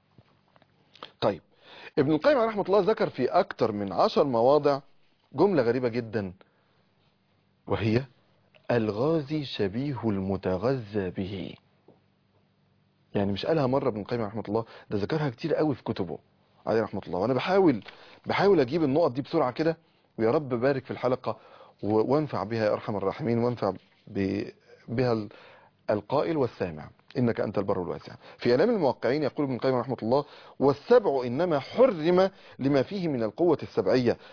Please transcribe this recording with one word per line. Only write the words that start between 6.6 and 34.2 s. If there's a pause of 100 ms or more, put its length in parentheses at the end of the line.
وهي: (680)
"الغازي
شبيه
المتغذى
به". (1600)
يعني
مش
قالها
مرة
ابن
القيم
رحمة
الله، (260)
ده
ذكرها
كتير
قوي
في
كتبه (480)
عليه
رحمة
الله.
وأنا
بحاول، (440)
بحاول
أجيب
النقط
دي
بسرعة
كده، (420)
ويا
رب
بارك
في
الحلقة (460)
و-،
وانفع
بها
يا
أرحم
الراحمين،
وانفع (340)
ب-، (400)
بها
ال-، (600)
القائل
والسامع، (280)
إنك
أنت
البر
الواسع. (240)
في
إعلام
الموقعين
يقول
ابن
القيم
رحمة
الله: (340)
"والسبع
إنما
حرم (280)
لما
فيه
من
القوة
السبعية (160)